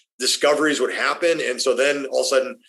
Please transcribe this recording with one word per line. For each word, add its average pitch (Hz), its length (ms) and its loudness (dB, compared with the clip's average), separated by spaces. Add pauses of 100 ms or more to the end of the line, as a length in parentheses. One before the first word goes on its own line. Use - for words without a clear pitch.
(200)
discoveries 147 640 2
would 123 120 -2
happen. 147 460 0
And 123 220 -4
so 131 120 2
then 139 340 0
all 131 120 -2
of 127 60 0
a - 20 -2
sudden 131 420 0